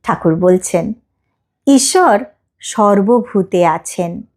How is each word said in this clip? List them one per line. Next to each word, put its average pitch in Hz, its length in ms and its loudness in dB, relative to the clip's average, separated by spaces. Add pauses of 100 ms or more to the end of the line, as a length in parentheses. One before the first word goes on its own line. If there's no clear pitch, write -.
ঠাকুর 165 320 -2
বলছেন, 180 580 0 (720)
ঈশ্বর 277 580 2 (360)
সর্বভূতে 202 1040 0
আছেন 170 560 -6 (140)